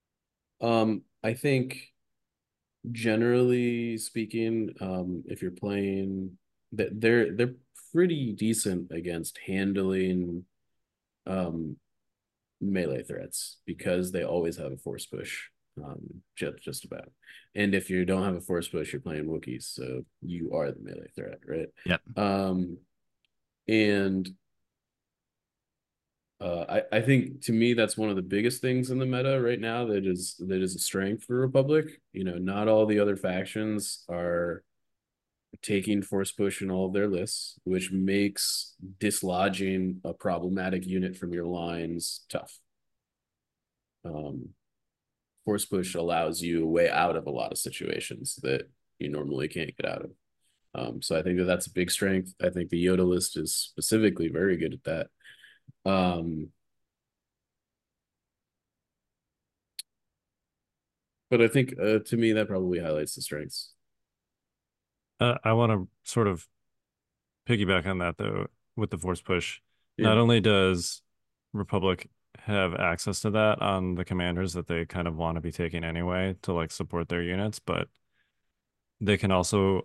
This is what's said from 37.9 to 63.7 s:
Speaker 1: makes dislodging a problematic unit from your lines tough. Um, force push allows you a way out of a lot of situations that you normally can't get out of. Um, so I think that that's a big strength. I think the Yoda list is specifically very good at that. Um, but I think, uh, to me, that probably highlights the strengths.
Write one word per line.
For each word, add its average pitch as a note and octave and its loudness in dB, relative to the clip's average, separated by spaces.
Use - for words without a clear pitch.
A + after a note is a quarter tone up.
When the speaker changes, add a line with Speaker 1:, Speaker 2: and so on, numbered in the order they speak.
Speaker 1:
makes G2 0
dislodging F#2+ 0
a E2+ -6
problematic F#2 -2
unit F#2 -2
from F2 -8
your F2 -4
lines E2+ -6
tough. - -10
Um, D2+ -10
force G#2 0
push F#2 -2
allows E2+ 0
you E2 0
a D#2+ 2
way E2+ 4
out E2 2
of D#2 -4
a D2 -4
lot A#1+ -4
of - -6
situations - -6
that C2 0
you D2 -4
normally C#2+ -2
can't - -6
get - -4
out - -6
of. - -12
Um, A#1+ -6
so E2+ 0
I D#2+ 2
think F2+ 2
that F2+ 2
that's F2+ 2
a - -16
big F2+ 0
strength. F#2+ 0
I F2+ 4
think F2+ -2
the E2+ 2
Yoda F#2 6
list - 0
is D#2 -2
specifically G2+ 2
very F2 2
good D#2+ -2
at - -16
that. - -8
Um, E2+ 0
but A#2 6
I A#2 8
think, C3 2
uh, G#2+ 4
to A#2+ 0
me, A#2 4
that G#2+ 2
probably F#2 0
highlights D#2 -2
the - -10
strengths. - -10